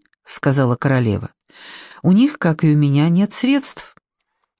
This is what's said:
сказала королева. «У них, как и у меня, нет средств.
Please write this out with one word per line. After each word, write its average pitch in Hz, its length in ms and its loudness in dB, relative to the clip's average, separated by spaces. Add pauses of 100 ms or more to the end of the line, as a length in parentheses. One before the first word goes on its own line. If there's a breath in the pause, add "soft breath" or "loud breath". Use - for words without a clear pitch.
(240)
сказала 131 520 -2
королева. 120 560 -2 (720 loud breath)
«У 175 80 2
них, 247 260 2
как 160 260 -2
и 156 80 4
у 147 60 2
меня, 147 320 2
нет 196 240 0
средств. - 640 -4 (640)